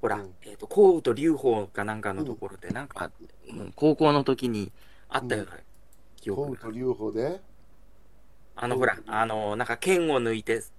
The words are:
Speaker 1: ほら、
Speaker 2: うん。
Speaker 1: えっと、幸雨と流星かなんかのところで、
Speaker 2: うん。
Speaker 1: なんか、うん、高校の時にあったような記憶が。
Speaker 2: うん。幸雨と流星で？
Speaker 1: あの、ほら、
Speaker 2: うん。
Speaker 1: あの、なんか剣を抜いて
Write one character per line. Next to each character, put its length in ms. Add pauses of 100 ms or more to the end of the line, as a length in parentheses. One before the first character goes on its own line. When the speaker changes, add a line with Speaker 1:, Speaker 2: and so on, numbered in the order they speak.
Speaker 1:
ほ 60
ら、 80
Speaker 2:
う 60
ん。 200
Speaker 1:
え 120
っ 40
と、 80
幸 280
雨 100
と 100
流 200
星 340
か 180
な 80
ん 80
か 120
の 120
と 80
こ 140
ろ 100
で、 120
Speaker 2:
う 20
ん。 20
Speaker 1:
な 100
ん 40
か、 240 (360)
う 60
ん、 220
高 200
校 160
の 120
時 260
に 220 (380)
あ 100
っ 80
た 80
よ 80
う 20
な 60 (680)
記 140
憶 100
が。 60
Speaker 2:
う 40
ん。 40
幸 100
雨 80
と 60
流 140
星 220
で？ 260 (1120)
Speaker 1:
あ 120
の、 100
ほ 80
ら、 100
Speaker 2:
う 140
ん。 40
Speaker 1:
あ 120
の、 300
な 80
ん 40
か 100
剣 340
を 100
抜 120
い 100
て 200 (160)